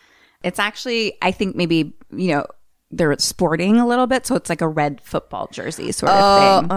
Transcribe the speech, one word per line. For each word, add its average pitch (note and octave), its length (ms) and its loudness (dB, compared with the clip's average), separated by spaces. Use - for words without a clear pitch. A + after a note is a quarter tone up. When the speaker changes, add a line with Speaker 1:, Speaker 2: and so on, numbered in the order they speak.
Speaker 1:
It's F3 160 -4
actually, A3 640 -4
I F#3 100 2
think F#3+ 240 -4
maybe, E3 380 0
you F3 220 -2
know, C#3+ 120 -2
they're D#3+ 280 0
sporting F3+ 600 0
a A#3+ 80 2
little B3 200 0
bit, B3 200 -2
so B3 100 -2
it's - 140 -6
like - 100 -4
a E3 80 0
red D3 340 -4
football - 480 -8
jersey - 400 -8
sort - 220 0
of G3 80 4
Speaker 2:
Oh, G3 400 6
Speaker 1:
thing. E3+ 160 -2